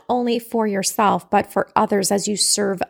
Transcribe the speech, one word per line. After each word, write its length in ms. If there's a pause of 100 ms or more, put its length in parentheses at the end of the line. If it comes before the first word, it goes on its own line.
only 300
for 280
yourself, 640
but 200
for 240
others 360
as 180
you 80
serve 540